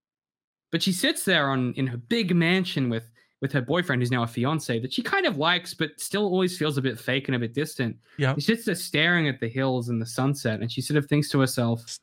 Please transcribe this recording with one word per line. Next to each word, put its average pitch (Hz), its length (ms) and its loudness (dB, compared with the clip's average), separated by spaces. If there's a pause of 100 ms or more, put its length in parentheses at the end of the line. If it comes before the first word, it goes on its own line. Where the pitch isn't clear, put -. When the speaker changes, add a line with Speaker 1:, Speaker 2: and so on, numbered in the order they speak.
(720)
Speaker 1:
but 170 100 0
she 190 100 0
sits 269 320 0
there 156 240 4
on, 127 260 0
in 135 120 0
her 120 100 -6
big 190 380 0
mansion 170 560 2
with, 113 180 -2 (320)
with 135 120 -2
her 139 100 0
boyfriend, 139 400 0
who's 120 80 0
now 120 140 2
a - 20 0
fiance, 123 540 -2
that 127 120 -6
she 247 100 -2
kind 392 240 0
of 202 100 0
likes, 175 380 0
but - 260 -4
still 202 240 -2
always 180 340 0
feels 151 180 0
a 135 60 0
bit 123 160 -2
fake 139 300 -2
and 131 80 0
a - 20 -2
bit 117 160 -4
distant. 135 420 -4 (220)
Speaker 2:
Yeah. 135 160 2
Speaker 1:
She 143 60 -2
sits 226 240 0
there 190 100 0
staring 165 540 2
at 120 100 -2
the 117 100 -4
hills 127 400 0
and 117 140 -2
the 113 40 -4
sunset, 131 540 -2
and 117 120 -4
she - 80 -6
sort 147 180 0
of 143 80 2
thinks 147 240 2
to 143 100 2
herself, 117 460 2
Speaker 2:
Psst, - 160 -12